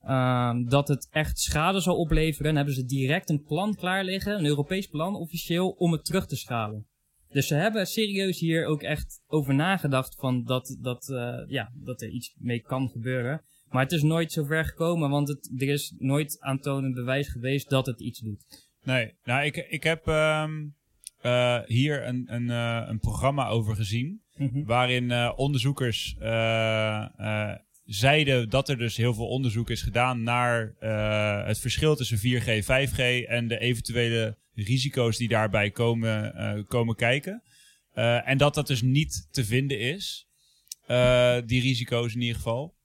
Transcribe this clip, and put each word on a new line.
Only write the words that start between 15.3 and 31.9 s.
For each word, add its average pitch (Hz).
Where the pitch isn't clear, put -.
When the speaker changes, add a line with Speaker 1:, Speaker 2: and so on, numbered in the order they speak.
Speaker 1:
er 139
is 143
nooit 147
aantoonend 135
bewijs 131
geweest 131
dat 131
het 123
iets 123
doet. -
Speaker 2:
Nee, 127
nou, 131
ik, 147
ik 160
heb, 160
ehm, 156
eh, 123
hier 135
een, 123
een, 120
eh, 117
een 107
programma 127
over 110
gezien, 117
Speaker 1:
Mhm. 139
Speaker 2:
waarin, 123
eh, 120
onderzoekers, 131
eh, 110
eh, 107
zeiden 131
dat 131
er 135
dus 117
heel 117
veel 110
onderzoek 117
is 113
gedaan 120
naar, 120
eh, 107
het 107
verschil 151